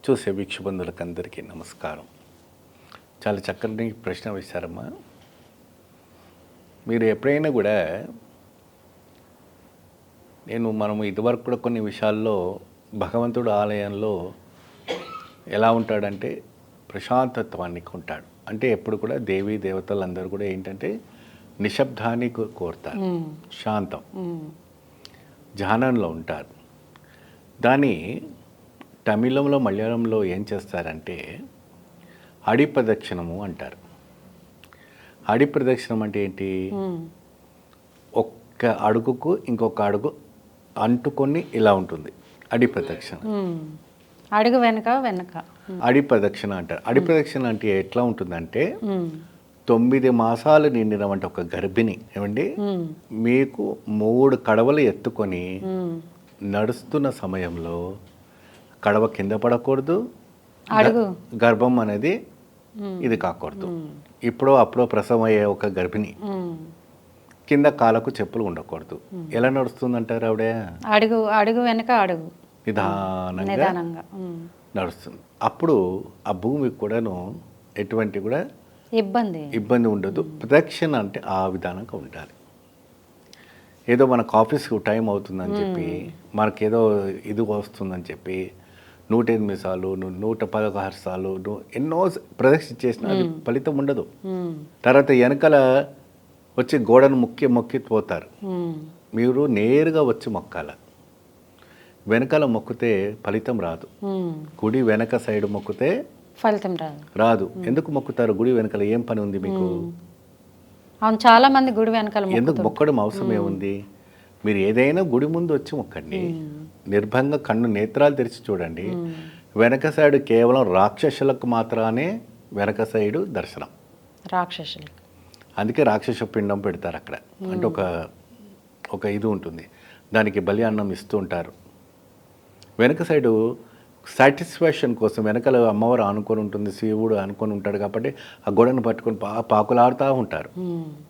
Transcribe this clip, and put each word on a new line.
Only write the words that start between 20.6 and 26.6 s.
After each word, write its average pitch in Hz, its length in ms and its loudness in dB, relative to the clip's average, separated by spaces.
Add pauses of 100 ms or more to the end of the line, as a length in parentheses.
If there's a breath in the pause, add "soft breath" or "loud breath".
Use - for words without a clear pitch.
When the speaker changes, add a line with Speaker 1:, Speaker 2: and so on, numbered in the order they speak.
Speaker 1:
నిశ్శబ్దాన్ని 117 720 -2
కో-, 113 180 -6
కోరుతారు. - 500 -10
Speaker 2:
మ్మ్. 180 280 -4 (400)
Speaker 1:
శాంతం. 208 340 -4 (160)
Speaker 2:
మ్మ్. 151 340 -10 (1080 soft breath)
Speaker 1:
ధ్యానంలో 110 520 2
ఉంటారు. 80 360 -8 (1160 soft breath)